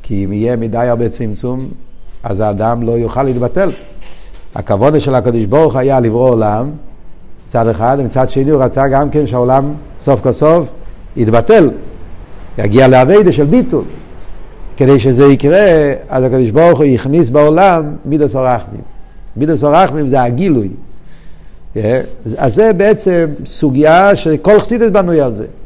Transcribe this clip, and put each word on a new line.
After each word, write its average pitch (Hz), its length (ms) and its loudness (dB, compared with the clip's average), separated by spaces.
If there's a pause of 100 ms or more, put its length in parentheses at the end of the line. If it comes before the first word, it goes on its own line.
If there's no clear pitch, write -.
כי 101 220 -4
אם 98 80 -4
יהיה 113 240 -2
מדי 113 220 -4
הרבה 120 300 0
צמצום, 123 600 -6 (540)
אז 98 180 -4
האדם 107 420 -2
לא 117 100 -2
יוכל 117 300 -2
להתבטל. 135 480 0 (840)
הכוונה 120 460 0
של 135 140 -2
הקדוש 117 300 0
ברוך 131 320 2
היה 131 240 2
לברוא 120 280 0
עולם, 113 420 0 (760)
מצד 113 220 0
אחד, 117 320 0
ומצד 131 300 -2
שני 135 200 0
הוא 139 120 2
רצה 135 260 0
גם 143 220 0
כן 147 160 0
שהעולם 127 460 0 (260)
סוף 139 220 0
כל 127 120 0
סוף 156 360 2 (480)
יתבטל, 123 540 4 (880)
יגיע 123 300 4
לאביידה 160 440 6
של 143 120 2
ביטול. 156 400 0 (920)
כדי 135 220 4
שזה 127 280 4
יקרה, 151 680 4 (160)
אז 131 160 0
הקדוש 131 260 0
ברוך 156 280 4
הוא 151 80 4
הכניס 135 440 2
בעולם 151 640 2 (100)
מידות 147 300 -2
הרחמים. 127 460 -2 (560)
מידות 143 260 -2
הרחמים 147 460 2
זה 131 140 2
הגילוי. 120 460 0 (1080)
אה, 110 240 0 (380)
אז 120 160 0
זה 220 180 4
בעצם 180 540 2 (200)
סוגיה 156 680 2
שכל 165 440 2
חסידות 226 320 0
בנוי 175 280 2
על 123 140 -2
זה. 107 120 -10 (200)